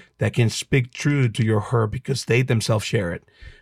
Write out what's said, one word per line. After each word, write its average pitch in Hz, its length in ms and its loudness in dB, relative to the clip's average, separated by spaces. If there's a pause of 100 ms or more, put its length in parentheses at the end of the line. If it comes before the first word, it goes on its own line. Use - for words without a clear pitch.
(180)
that 110 140 -2
can 117 160 2
speak - 440 -2
true 143 360 0
to 110 160 0
your 110 140 2
hurt 110 320 0
because 127 360 -6
they 120 160 4
themselves 113 420 0
share 92 280 -2
it, 90 120 -12 (380)